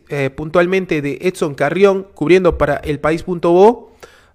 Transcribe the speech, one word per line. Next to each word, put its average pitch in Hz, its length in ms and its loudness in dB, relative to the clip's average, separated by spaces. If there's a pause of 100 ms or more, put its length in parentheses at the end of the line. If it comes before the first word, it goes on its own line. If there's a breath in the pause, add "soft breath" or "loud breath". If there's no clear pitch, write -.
eh, 139 200 -4
puntualmente 175 720 -2
de 139 200 -8
Edson 175 340 -4
Carrión, 190 580 0
cubriendo 170 440 2
para 147 200 0
elpaís 156 460 -4
punto 175 280 -2
bo, 202 420 4 (420 soft breath)